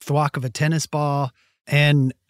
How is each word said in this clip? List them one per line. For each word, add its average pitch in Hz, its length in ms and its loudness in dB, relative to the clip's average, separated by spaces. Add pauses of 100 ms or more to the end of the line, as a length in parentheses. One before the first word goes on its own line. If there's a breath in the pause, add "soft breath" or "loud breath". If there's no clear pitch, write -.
thwack 147 340 -2
of 135 80 -6
a 127 60 -6
tennis 156 360 -2
ball. 143 440 -2 (360)
And 143 460 2 (180)